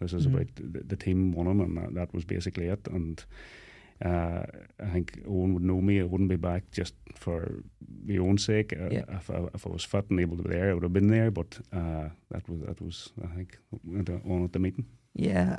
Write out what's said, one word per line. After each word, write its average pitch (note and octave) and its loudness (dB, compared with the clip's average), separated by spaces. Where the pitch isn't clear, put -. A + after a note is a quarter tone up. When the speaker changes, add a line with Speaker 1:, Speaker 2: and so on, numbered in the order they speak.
Speaker 1:
this F2 -2
is F2 2
Speaker 2:
Mm-hmm. - 4
Speaker 1:
about F2 2
the, - -10
the - -4
team F#2 4
winning," F2+ 2
and F2 0
that, F2 -6
that F2 -4
was F2 -4
basically F#2 -4
it. G2+ -4
And, E2 -4
uh, F2 0
I G#2 -2
think F2 -2
Owen F#2+ 2
would F2+ 2
know F#2 4
me. G2 6
I - 2
wouldn't F#2 2
be F#2 4
back F2 -2
just - -4
for - -4
my G2+ 0
own F#2 6
sake. G#2+ 2
Uh, F2+ -4
Speaker 2:
Yeah. - -2
Speaker 1:
if F#2 -8
I, F2 -2
if F#2+ -10
I F2 -6
was E2+ -6
fit G2+ -2
and F#2 4
able F2 2
to F2 -4
be F2 -2
there, F2 2
I - 4
would E2+ 0
have F2+ 0
been G2 8
there. A2+ 6
But, - -4
uh, D#2+ -4
that - -6
was, E2+ -6
that - -8
was, E2+ -12
I F2+ -6
think, F2+ -10
went F2 -4
on F2+ 0
at F2 -2
the F#2 0
meeting. F#2 0
Speaker 2:
Yeah, F#3 2